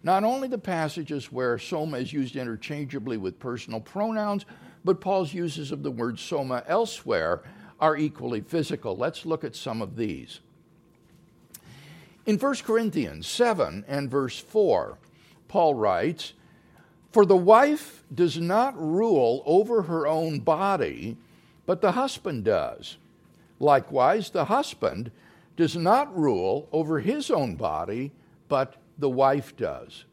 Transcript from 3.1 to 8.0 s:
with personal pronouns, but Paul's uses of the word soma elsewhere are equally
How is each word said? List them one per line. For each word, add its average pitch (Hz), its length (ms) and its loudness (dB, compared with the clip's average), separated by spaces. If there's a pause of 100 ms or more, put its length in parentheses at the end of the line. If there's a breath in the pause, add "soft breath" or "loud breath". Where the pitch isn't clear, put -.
with 92 220 -6
personal 113 420 -8
pronouns, 208 640 -4 (400 loud breath)
but 185 160 2
Paul's 190 320 0
uses 160 380 -6
of 143 120 -8
the 139 80 -4
word 117 280 -6
soma 131 480 -4
elsewhere 101 720 0 (380 loud breath)
are 156 180 2
equally 127 420 -4